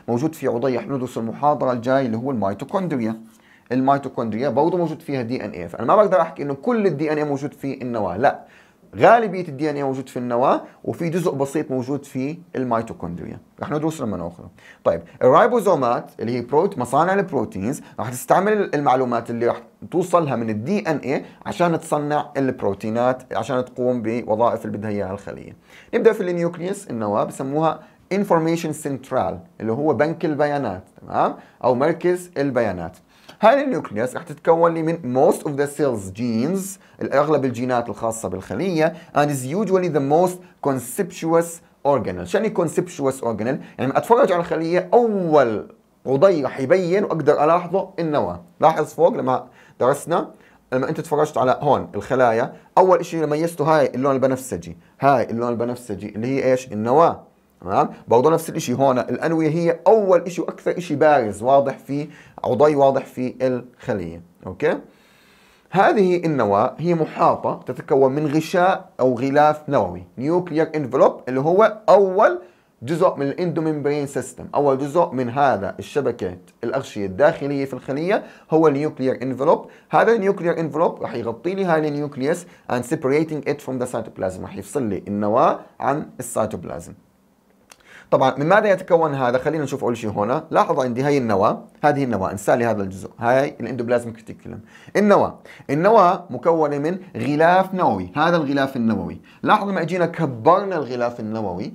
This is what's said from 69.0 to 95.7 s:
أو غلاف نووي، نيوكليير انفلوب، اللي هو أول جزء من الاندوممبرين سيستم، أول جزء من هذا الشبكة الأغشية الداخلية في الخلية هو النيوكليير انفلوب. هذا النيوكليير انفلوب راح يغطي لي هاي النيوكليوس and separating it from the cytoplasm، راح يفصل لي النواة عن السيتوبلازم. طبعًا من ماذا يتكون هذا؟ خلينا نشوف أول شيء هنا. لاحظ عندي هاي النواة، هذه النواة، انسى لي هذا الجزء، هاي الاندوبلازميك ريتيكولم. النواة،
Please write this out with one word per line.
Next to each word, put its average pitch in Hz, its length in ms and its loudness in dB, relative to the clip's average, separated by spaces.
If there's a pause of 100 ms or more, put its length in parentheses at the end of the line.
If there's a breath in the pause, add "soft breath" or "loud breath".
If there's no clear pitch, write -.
أو 127 140 4
غلاف 143 540 2
نووي، 92 340 0 (160)
نيوكليير 160 560 0
انفلوب، 147 540 2
اللي 131 120 -2
هو 180 380 4 (100)
أول 202 500 6 (440 loud breath)
جزء 170 340 0
من 139 100 -2
الاندوممبرين 147 800 -2
سيستم، 120 480 -8
أول 135 240 4
جزء 147 320 0
من 123 200 -4
هذا 113 480 0
الشبكة 110 580 -4 (280)
الأغشية 110 420 -4
الداخلية 139 580 0
في 135 100 -8
الخلية 156 500 -4 (260 loud breath)
هو 160 180 6
النيوكليير 135 540 -2
انفلوب. 135 440 0 (240 loud breath)
هذا 196 220 4
النيوكليير 185 480 0
انفلوب 160 420 -2
راح - 120 -8
يغطي 117 400 -6
لي 190 100 -2
هاي 160 240 0
النيوكليوس 147 560 -4 (280 loud breath)
and 120 100 -2
separating 151 640 -2
it 143 180 -4
from 131 160 -4
the 127 100 -2
cytoplasm، 95 500 -6
راح 98 140 -12
يفصل 127 260 -6
لي 107 260 -4
النواة 107 500 2 (220 loud breath)
عن 143 260 -2 (120)
السيتوبلازم. 107 720 -6 (1200 loud breath)
طبعًا 135 280 4
من 147 80 0
ماذا 208 240 4
يتكون 170 440 2
هذا؟ 127 240 2
خلينا 151 260 0
نشوف 127 200 -6
أول 120 120 0
شيء 110 140 -6
هنا. 110 400 -2
لاحظ 165 300 2
عندي 127 220 -2
هاي 143 160 2
النواة، 113 460 2 (200)
هذه 143 200 2
النواة، 95 260 -2
انسى 127 260 0
لي 120 80 0
هذا 104 180 0
الجزء، 95 360 -10
هاي 131 420 2
الاندوبلازميك 120 560 -2
ريتيكولم. - 440 -16 (360 loud breath)
النواة، 180 420 4 (320 loud breath)